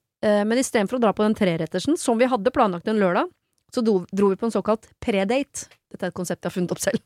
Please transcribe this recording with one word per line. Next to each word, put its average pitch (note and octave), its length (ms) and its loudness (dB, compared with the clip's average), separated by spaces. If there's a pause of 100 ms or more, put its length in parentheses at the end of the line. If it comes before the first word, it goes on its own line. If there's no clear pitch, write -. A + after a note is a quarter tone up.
(240)
Eh, G#3 200 2
men A3 140 0
i C4 60 2
stedet G#3 260 0
for B3+ 80 -4
å B3+ 40 -2
dra G#3 120 4
på G#3+ 100 -2
den G#3+ 120 2
trerettersen, F3+ 600 -2
som A#3 200 0
vi A#3+ 80 4
hadde B3 260 0
planlagt G3 360 0
en A3 120 0
lørdag, G#3 300 2 (440)
så B3+ 100 0
dro, G3 300 2
dro G3+ 160 2
vi F#3+ 60 0
på - 120 -6
en A3+ 40 -2
såkalt G#3 360 -2 (120)
predate. A3 680 -2 (240)
Dette - 120 -12
er F#3+ 40 -2
et F3 60 -8
konsept F3 300 -6
jeg F3 80 -4
har - 60 -10
funnet F3 140 -2
opp - 80 -6
selv. - 260 -2